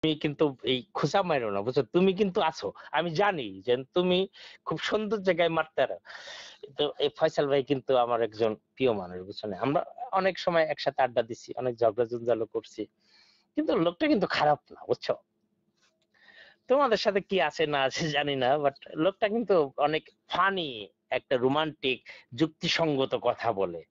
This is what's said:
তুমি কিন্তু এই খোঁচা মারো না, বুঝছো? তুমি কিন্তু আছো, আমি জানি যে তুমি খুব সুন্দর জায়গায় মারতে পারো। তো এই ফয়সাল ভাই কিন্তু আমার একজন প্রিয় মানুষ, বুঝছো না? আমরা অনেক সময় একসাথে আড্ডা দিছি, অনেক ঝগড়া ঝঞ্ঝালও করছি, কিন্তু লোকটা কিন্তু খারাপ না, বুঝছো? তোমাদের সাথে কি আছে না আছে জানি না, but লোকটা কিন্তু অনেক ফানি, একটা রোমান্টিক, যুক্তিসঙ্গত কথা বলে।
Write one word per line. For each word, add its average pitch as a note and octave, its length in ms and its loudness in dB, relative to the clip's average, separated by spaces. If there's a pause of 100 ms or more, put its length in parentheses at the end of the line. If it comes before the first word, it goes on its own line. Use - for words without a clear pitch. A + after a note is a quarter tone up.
তুমি D#3 160 0
কিন্তু D#3 260 0 (200)
এই C3 140 0 (140)
খোঁচা - 300 0
মারো C#3+ 280 0
না, G2 100 -2
বুঝছো? B2+ 300 0
তুমি F#3 240 4
কিন্তু G3+ 280 0
আছো, D#3+ 240 -2 (260)
আমি E3 220 -2
জানি F3+ 320 0 (160)
যে B2 100 0 (200)
তুমি F3+ 260 2 (440)
খুব D#3+ 200 -4
সুন্দর G#3+ 380 -2
জায়গায় E3+ 320 2
মারতে D#3+ 260 -2
পারো। B2 180 0 (760)
তো D3 120 -2 (140)
এই D3 140 0
ফয়সাল D#3+ 360 0
ভাই C#3 160 2
কিন্তু C3+ 340 -2
আমার A#2+ 240 2
একজন A2 300 0 (180)
প্রিয় B2+ 240 2
মানুষ, F2+ 260 -8
বুঝছো G2 260 -12
না? G2+ 120 -6
আমরা C#3 220 0 (320)
অনেক F#3 260 0
সময় E3+ 280 2
একসাথে C#3+ 360 -4
আড্ডা B2 200 2
দিছি, A2+ 340 -8
অনেক B2+ 200 -4
ঝগড়া A2+ 300 2
ঝঞ্ঝালও A#2 400 -2
করছি, - 360 -10 (760)
কিন্তু D#4 220 0
লোকটা F3 280 0
কিন্তু A3 220 2
খারাপ D3 380 2
না, - 200 -20
বুঝছো? - 280 -2 (1500)
তোমাদের B3+ 340 2
সাথে G3+ 220 2
কি - 180 -4
আছে D#3 260 0
না D3 140 0
আছে C3+ 280 0
জানি C#3+ 280 0
না, B2+ 200 2
but C#3+ 200 0 (200)
লোকটা F3+ 320 0
কিন্তু G3+ 260 0 (220)
অনেক D3+ 280 0 (240)
ফানি, F#3 400 0 (420)
একটা B2+ 260 -2
রোমান্টিক, C3+ 640 0 (340)
যুক্তিসঙ্গত D3+ 880 0
কথা A2+ 320 0
বলে। F2+ 280 -2 (100)